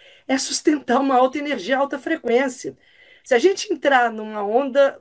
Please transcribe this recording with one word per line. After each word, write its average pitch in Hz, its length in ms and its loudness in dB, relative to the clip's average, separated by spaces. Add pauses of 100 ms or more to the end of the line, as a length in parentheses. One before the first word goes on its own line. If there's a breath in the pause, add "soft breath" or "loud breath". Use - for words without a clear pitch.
(260 soft breath)
é 269 100 0
sustentar 277 640 0
uma 277 160 0
alta 254 220 2
energia, 269 400 -4
alta 277 200 -2
frequência. 262 800 -4 (460 soft breath)
Se - 100 0
a 233 60 4
gente 392 320 0
entrar 262 400 2
numa 214 320 -8
onda 269 580 2